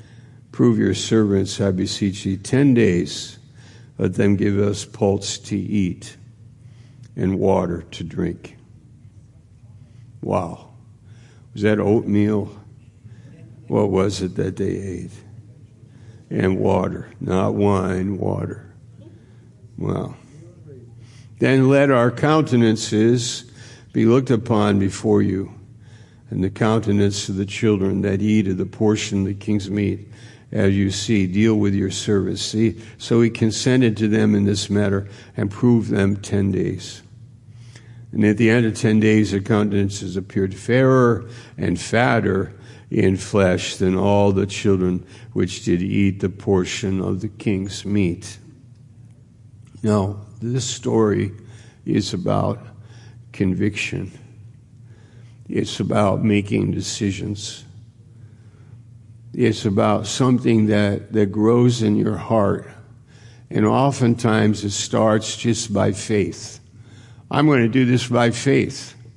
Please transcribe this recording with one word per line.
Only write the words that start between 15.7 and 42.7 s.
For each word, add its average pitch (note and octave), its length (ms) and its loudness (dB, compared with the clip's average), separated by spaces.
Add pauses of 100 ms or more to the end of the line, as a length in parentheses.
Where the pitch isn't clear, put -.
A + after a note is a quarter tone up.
And F#2+ 280 -2
water, F#2 500 -2 (120)
not G2+ 340 -2
wine, F#2+ 640 -2
water. G2 480 -6 (1120)
Wow. F#2+ 380 -6 (1200)
"Then C3 300 4
let C#3 220 4
our A#2+ 200 4
countenances A#2+ 1300 2 (480)
be A2+ 140 2
looked B2+ 240 4
upon G#2 480 2
before G2+ 440 0
you, G2 300 -4 (800)
and G2+ 120 -4
the F#2+ 80 -2
countenance G2+ 800 0
of G2+ 80 -6
the G2 100 -4
children G2 560 0
that G2 200 -2
eat G#2+ 260 2
of F#2 80 -2
the F#2+ 100 -4
portion G#2 540 0
of G2 60 0
the G2 80 -4
king's G2+ 360 -4
meat, G2+ 380 -4 (420)
as G2 240 2
you G2 160 2
see, G2 360 0
deal G#2+ 280 2
with G2+ 200 2
your G2+ 160 -2
servants." F#2+ 520 -2
See, A2 340 0 (220)
so A#2 220 0
he A#2 100 4
consented A#2 680 0
to A2 100 0
them G#2+ 260 2
in G2+ 100 2
this G2+ 240 -2
matter G2+ 380 0 (300)
and G2+ 140 -2
proved A2+ 400 2
them G2+ 260 0
ten G2 340 -2
days. F#2+ 520 -6 (1120)
And G#2+ 120 2
at G#2 120 4
the A2+ 140 4
end A#2 160 4
of G#2+ 80 -2
ten G#2+ 260 2
days, G#2+ 320 4
their G2 80 0
countenances G2+ 760 0
appeared F#2+ 380 -4
fairer B2+ 760 2 (300)
and F2 220 -2
fatter G#2 720 0 (380)